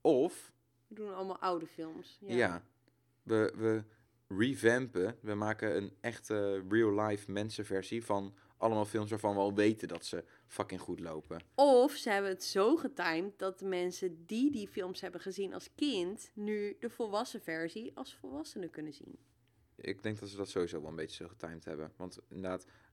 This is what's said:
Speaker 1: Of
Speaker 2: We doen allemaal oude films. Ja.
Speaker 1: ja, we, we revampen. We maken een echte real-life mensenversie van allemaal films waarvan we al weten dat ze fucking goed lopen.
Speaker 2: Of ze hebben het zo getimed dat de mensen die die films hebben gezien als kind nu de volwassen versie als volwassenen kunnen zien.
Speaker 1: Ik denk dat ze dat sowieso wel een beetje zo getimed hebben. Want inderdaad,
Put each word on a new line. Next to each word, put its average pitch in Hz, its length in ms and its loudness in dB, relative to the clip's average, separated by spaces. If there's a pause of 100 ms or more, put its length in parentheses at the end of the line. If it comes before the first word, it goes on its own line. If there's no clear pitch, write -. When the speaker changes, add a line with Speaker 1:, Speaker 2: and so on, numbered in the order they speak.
Speaker 1:
Of 156 520 4 (340)
Speaker 2:
We 220 80 -20
doen 208 200 -10
allemaal 190 240 -6
oude 170 280 0
films. - 540 -12
Ja. 202 140 -6
Speaker 1:
ja, 95 300 2 (580)
we, 110 340 2
we 110 260 2 (520)
revampen. 113 840 4
We 107 120 -4
maken 107 420 0
een 98 160 0 (100)
echte 101 680 -2
real-life 104 640 4
mensenversie 104 760 -4
van 101 300 -2 (220)
allemaal 107 280 2
films 104 240 -2
waarvan 104 240 0
we 101 60 0
al 101 140 2
weten 107 340 4
dat 82 180 -8
ze 87 180 -6 (240)
fucking 95 340 -6
goed 85 180 -8
lopen. 82 400 -10 (160)
Speaker 2:
Of 269 360 8
ze - 180 -4
hebben 196 220 2
het 190 120 -6
zo 214 320 4
getimed 180 640 -2
dat 190 200 -4
de 190 60 -8
mensen 180 600 -2
die 240 260 2
die 214 160 -4
films 185 340 -6
hebben 180 200 -10
gezien 190 320 -4
als - 220 -10
kind 214 580 -2
nu 208 460 -2
de 233 100 -6
volwassen 226 520 -4
versie 170 560 -6
als - 180 -12
volwassenen 254 540 -10
kunnen 151 240 -10
zien. - 240 -18 (580)
Speaker 1:
Ik - 280 -4
denk 107 160 0
dat 101 100 -10
ze 98 80 -10
dat 98 120 -2
sowieso 87 320 2
wel 78 80 -8
een 82 60 -8
beetje 80 280 -6
zo 85 40 -10
getimed 82 380 -12
hebben. 78 300 -6
Want 90 240 -10 (100)
inderdaad, 92 360 -4 (280)